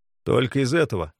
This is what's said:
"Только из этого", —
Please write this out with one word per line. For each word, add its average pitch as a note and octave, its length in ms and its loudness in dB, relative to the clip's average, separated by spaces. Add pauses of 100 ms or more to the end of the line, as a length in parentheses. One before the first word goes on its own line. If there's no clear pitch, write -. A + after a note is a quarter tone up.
(240)
"Только B2+ 380 0
из C3 120 0
этого", — G#2 460 -2